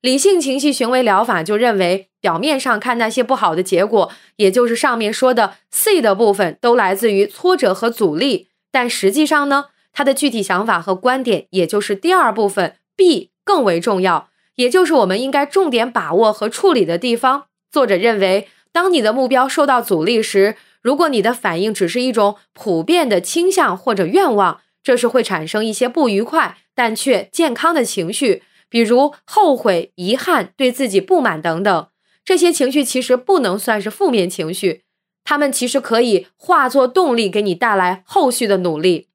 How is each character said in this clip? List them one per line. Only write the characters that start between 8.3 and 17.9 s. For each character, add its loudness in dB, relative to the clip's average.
但 -2
实 -2
际 2
上 0
呢， 0
他 -4
的 2
具 -2
体 -4
想 -2
法 0
和 -4
观 -2
点， -2
也 0
就 -2
是 -4
第 -2
二 2
部 -2
分 -4
B 2
更 2
为 2
重 -2
要， 0
也 0
就 4
是 0
我 4
们 -2
应 -4
该 0
重 0
点 0
把 -4
握 4
和 -4
处 0
理 2
的 -4
地 -2
方。 -2
作 0
者 2